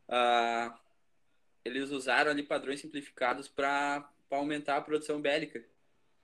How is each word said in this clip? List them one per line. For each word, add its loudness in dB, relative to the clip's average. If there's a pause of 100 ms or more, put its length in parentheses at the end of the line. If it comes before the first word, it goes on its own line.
ah, 2 (880)
eles -4
usaram 2
ali 0
padrões -4
simplificados -4
pra, 0 (220)
pra 0
aumentar 0
a 0
produção -2
bélica, -2 (600)